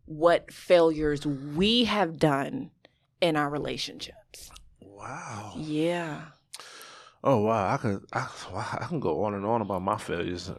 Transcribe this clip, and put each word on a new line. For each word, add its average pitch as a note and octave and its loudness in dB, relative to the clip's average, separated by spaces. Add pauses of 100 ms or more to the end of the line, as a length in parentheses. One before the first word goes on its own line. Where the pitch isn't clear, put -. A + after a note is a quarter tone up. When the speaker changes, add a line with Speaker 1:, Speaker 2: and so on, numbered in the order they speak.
Speaker 1:
what D#3 4
failures D3+ 4
we D3+ 2
have G3+ 0
done C#3 0 (500)
in E3 4
our D3 0
relationships. - -10 (320)
Speaker 2:
Wow. G#2+ -12
Speaker 1:
Yeah. D#3 -2 (1040)
Speaker 2:
Oh, B2+ 4
wow. G#2+ 2
I C#3 2
could, G2+ -4
I, B2+ -4 (240)
wow, G#2 -6
I - -6
can D#3 -4
go F2 0
on G#2 -2
and G2 -4
on A2+ 2
about F#2+ -2
my G#2 2
failures F2 -4